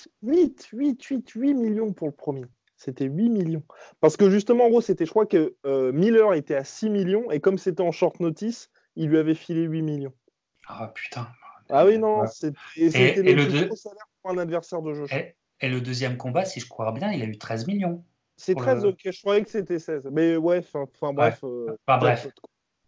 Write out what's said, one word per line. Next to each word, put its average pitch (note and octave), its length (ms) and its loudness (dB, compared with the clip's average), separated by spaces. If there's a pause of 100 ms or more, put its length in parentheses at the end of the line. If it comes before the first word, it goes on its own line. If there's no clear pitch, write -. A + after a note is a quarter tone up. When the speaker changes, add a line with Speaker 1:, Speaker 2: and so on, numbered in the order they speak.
(240)
Speaker 1:
huit, D#4 500 0
huit, C4 300 -4
huit, - 280 -8
huit C#4 220 -2
millions A3 400 -2
pour D#3+ 140 -6
le D3 60 -6
premier. C3+ 320 -8 (300)
C'était C3+ 300 -8
huit E3+ 240 0
millions. E3 340 -2 (380)
Parce D3+ 160 6
que G3 120 6
justement, A#3 360 4
en A#3 40 6
gros, A#3 120 6
c'était, F3+ 240 -2
je D#3 60 -6
crois G#3+ 140 4
que, E3 300 2 (100)
euh, C3+ 260 0
Miller G#3 420 6
était D3+ 220 -2
à C3+ 80 -2
six - 260 -6
millions, G3+ 420 0
et - 80 -2
comme F#3+ 180 2
c'était F3+ 260 -4
en F3 80 0
short E3 280 -2
notice, F3 500 -6 (260)
il D#3+ 140 -4
lui D#3 80 4
avait D#3 180 2
filé E3 280 -4
huit D#3+ 180 -4
millions. C#3+ 320 -6 (540)
Speaker 2:
Ah A2 260 -14
putain. - 340 -12 (440)
Speaker 1:
Ah C#3+ 140 6
oui, G#3+ 120 6
non, G#3+ 240 0
Speaker 2:
Ouais. A3 60 -2
Speaker 1:
c'était, D#3 300 -8 (200)
et E3 80 2
Speaker 2:
Et, E3 60 4
Speaker 1:
c'était D3+ 280 4
Speaker 2:
et F#3 140 4
Speaker 1:
le D3 100 4
Speaker 2:
le C#3 60 2
Speaker 1:
plus C#3+ 100 0
Speaker 2:
deux F3 60 2
Speaker 1:
gros - 100 -6
salaire G#3 300 -18 (160)
pour F#3 100 -8
un F3+ 60 -4
adversaire E3+ 460 -6
de D#3 100 -6
Joshua. C#3 240 -8
Speaker 2:
Et... F3 180 -10 (260)
Et C3+ 60 -4
le B2+ 140 -2
deuxième B2 340 -4
combat, C3 300 -4
si F#3 160 -10
je - 80 -16
crois A2 240 -6
bien, F3 180 -4
il D#3+ 100 -4
a A2+ 40 -4
eu G#2+ 120 -8
treize A#2 300 -8
millions. F3+ 360 -4 (340)
Speaker 1:
C'est - 160 -4
Speaker 2:
Pour C4 100 -2
Speaker 1:
treize, B3 200 2
Speaker 2:
le G3+ 80 4
Speaker 1:
ok, F#3 120 -14
je F3+ 180 -8
croyais G3+ 220 2
que G#3+ 60 -10
c'était F3+ 300 -4
seize. D3 320 -8
Mais E3 260 2
ouais, E3+ 220 2
enfin, D3 240 -8
enfin, C#3+ 260 -8
Speaker 2:
Ouais. C#3 60 -6
Speaker 1:
bref, D3 280 2
euh, A#2+ 320 -8 (100)
Speaker 2:
Enfin, B2+ 140 4
bref. A#2+ 240 2
Speaker 1:
jackpot, - 180 -18
quoi. - 80 -20 (380)